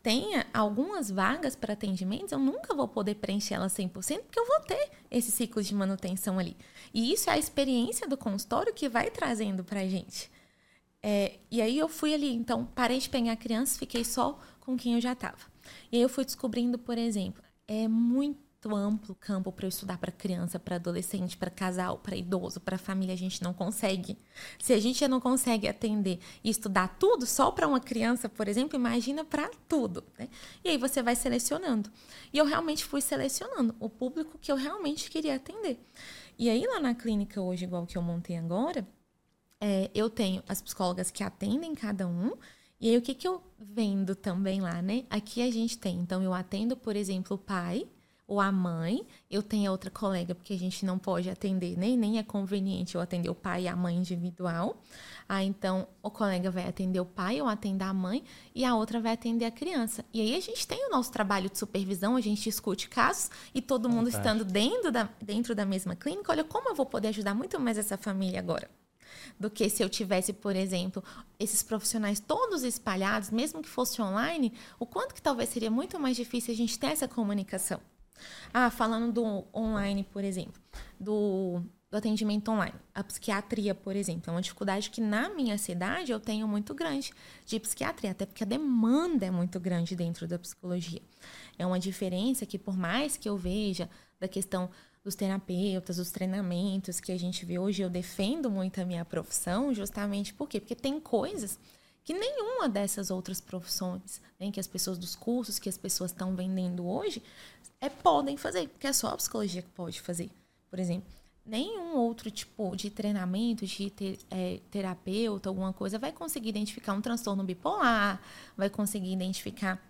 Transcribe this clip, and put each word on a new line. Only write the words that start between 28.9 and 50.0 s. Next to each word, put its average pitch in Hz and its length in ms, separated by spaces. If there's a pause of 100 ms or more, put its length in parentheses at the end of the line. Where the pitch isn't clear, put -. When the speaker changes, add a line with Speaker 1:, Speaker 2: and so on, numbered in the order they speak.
Speaker 1:
pra 302 260 (180)
tudo, 220 360 (140)
né? - 100 (340)
E 359 80
aí 302 80
você 262 240
vai 240 140
selecionando. 247 720 (440)
E 269 40
eu 302 80
realmente 311 380
fui 285 160
selecionando 277 800
o 226 100
público 302 480
que - 140
eu 277 60
realmente 302 520
queria 311 260
atender. 311 440 (580)
E 233 120
aí 247 180
lá 453 140
na 247 120
clínica 214 460
hoje, 180 240
igual 175 220
que - 120
eu 175 40
montei 170 340
agora, 196 500 (760)
é, 196 320
eu 220 160
tenho 190 400
as 196 120
psicólogas 180 500
que - 120
atendem 254 520
cada 196 320
um, 175 260 (460)
e 226 100
aí 233 80
o 240 40
que 262 120
que - 140
eu 370 140 (160)
vendo 202 580
também 190 460
lá, 175 200
né? 226 280
Aqui 214 320
a 247 100
gente 226 260
tem, 175 220
então 185 220
eu 185 120
atendo, 202 440
por 214 180
exemplo, 190 400
o - 20
pai 185 500 (420)
ou 202 100
a 196 120
mãe, 180 560 (220)
eu 202 120
tenho 208 280
a - 20
outra 190 180
colega, 180 460